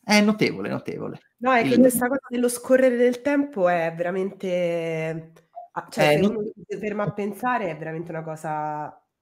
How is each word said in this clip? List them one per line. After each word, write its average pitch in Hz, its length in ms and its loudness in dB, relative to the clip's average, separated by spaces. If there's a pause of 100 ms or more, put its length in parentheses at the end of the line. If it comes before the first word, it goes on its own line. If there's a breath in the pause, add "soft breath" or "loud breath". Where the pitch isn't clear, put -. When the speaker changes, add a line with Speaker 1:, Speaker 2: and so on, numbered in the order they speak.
Speaker 1:
è 208 180 4
notevole, 127 480 0
notevole. - 500 -8 (180)
Speaker 2:
No, 247 140 0
è 240 140 4
che 254 100 2
Speaker 1:
Il 233 40 8
Speaker 2:
questa 247 280 6
cosa 269 220 -2
dello 240 180 0
scorrere 254 480 4
del 247 260 2
tempo 285 460 0
è 165 280 0
veramente, 170 1400 -4 (400)
ah, - 160 -10
cioè, - 160 2
Speaker 1:
Eh, - 20 6
Speaker 2:
se 151 120 4
Speaker 1:
no 196 100 4
Speaker 2:
uno 214 120 -2 (240)
si 196 120 -10
ferma 208 260 -4
a 202 80 -2
pensare 214 580 -4
è 156 80 -8
veramente 160 340 -10
una 160 120 -8
cosa 151 800 -8 (160)